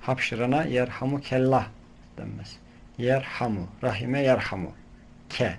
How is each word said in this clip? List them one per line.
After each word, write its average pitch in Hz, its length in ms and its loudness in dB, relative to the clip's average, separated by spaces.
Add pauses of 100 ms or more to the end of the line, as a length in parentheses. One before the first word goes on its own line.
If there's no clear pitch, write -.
hapşırana 131 640 0
yerhamukellah 127 1040 2 (500)
denmez. 104 400 -12 (400)
Yerhamu, 120 720 0 (160)
rahime 120 380 0
yerhamu. 107 500 2 (580)
Ke, 104 300 0